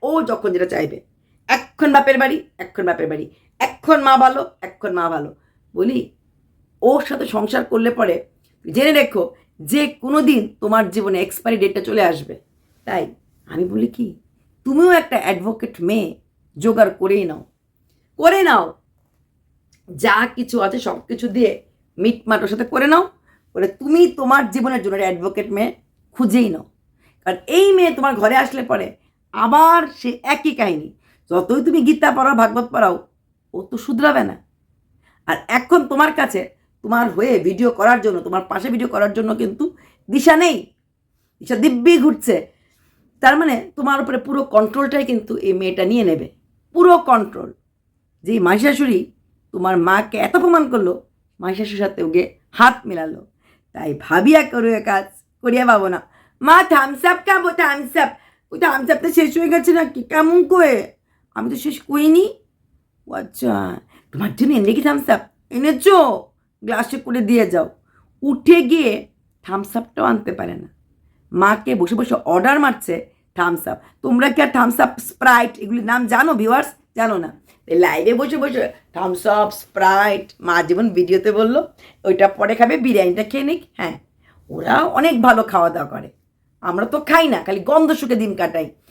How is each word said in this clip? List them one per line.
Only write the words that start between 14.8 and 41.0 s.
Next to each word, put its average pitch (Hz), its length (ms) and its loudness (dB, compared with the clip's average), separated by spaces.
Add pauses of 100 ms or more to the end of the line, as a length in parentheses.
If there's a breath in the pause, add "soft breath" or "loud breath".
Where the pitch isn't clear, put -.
একটা 330 260 2
অ্যাডভোকেট 190 640 -6
মেয়ে 180 380 -4 (380)
জোগাড় 214 320 2
করেই 190 360 -2
নাও, 156 200 -10 (720)
করে 359 260 4
নাও, 202 300 2 (1200)
যা 214 400 0
কিছু 240 260 -4
আছে 196 180 -2
সব 196 180 -6 (100)
কিছু 233 200 -8
দিয়ে 208 360 0 (340)
মিটমাট 220 440 -2
ওর 196 60 -4
সাথে 214 180 -6
করে 262 220 -2
নাও, 330 220 2 (440)
করে - 140 -2
তুমি 320 400 0
তোমার 269 440 0
জীবনের 254 300 -4
জন্য 196 140 -6
একটা 196 120 -2
অ্যাডভোকেট 190 440 -6
মেয়ে 202 220 -4 (380)
খুঁজেই 226 380 0
নাও। 160 160 -10 (600)
কারণ 370 120 -2 (100)
এই 381 260 4
মেয়ে 359 180 4
তোমার 262 240 -2
ঘরে 214 200 2
আসলে 262 280 -2
পরে 196 320 -6 (380)
আবার 302 540 4 (100)
সে 247 260 -8
একই 294 280 -2
কাহিনী, 180 360 -4 (440)
যতই 233 320 0
তুমি 311 180 2
গীতা 302 300 2
পড়াও, 262 240 2
ভাগবত 226 360 2
পড়াও, 196 360 0 (460)
ও - 80 -10
তো - 160 -10
শুধরাবে 285 460 0
না। 98 120 -8 (920)
আর 165 120 -2 (100)
এখন 254 400 0
তোমার 302 260 0
কাছে 226 360 -4 (340)
তোমার 233 280 0
হয়ে 208 280 0
ভিডিও 185 300 0
করার 233 320 2
জন্য, 190 200 -2
তোমার 185 280 -6
পাশে - 200 -6
ভিডিও 240 180 -4
করার 208 260 -2
জন্য 220 220 -4
কিন্তু 233 400 -6 (360 soft breath)
দিশা 294 240 4
নেই, 320 220 2 (800)